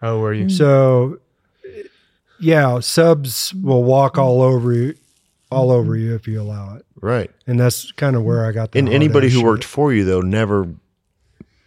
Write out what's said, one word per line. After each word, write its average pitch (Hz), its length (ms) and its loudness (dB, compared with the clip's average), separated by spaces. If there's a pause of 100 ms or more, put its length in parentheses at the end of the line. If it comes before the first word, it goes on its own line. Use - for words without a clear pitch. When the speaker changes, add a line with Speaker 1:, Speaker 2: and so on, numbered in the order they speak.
Speaker 1:
Oh, 113 200 -4
were 107 120 -2
you? 107 160 -2
Speaker 2:
So, 139 680 2 (1200)
yeah, 143 400 2
subs 151 720 0
will 139 320 0
walk 131 320 2
all 127 240 2
over 127 320 2
you, 123 220 -2 (560)
all 131 200 0
over 113 260 0
you 113 180 -4
if 110 120 -10
you 110 140 -8
allow 104 360 -12
it. - 100 -20 (160)
Speaker 3:
Right. 107 280 -4 (160)
Speaker 2:
And 120 140 0
that's - 320 -2
kinda 131 300 -2
where 113 240 -2
I 110 60 -4
got 113 200 -6
the 127 60 0
Speaker 3:
And 139 100 0
Speaker 2:
hot 110 60 0
Speaker 3:
anybody 143 320 2
Speaker 2:
ass 123 80 2
Speaker 3:
who 127 60 2
Speaker 2:
shit. 117 60 2
Speaker 3:
worked 110 180 2
for 143 280 -2
you, 104 140 2
though, 92 160 0
never, 101 400 0 (1040)